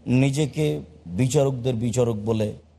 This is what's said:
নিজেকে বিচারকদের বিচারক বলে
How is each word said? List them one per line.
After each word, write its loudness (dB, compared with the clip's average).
নিজেকে 2
বিচারকদের 0
বিচারক 0
বলে 0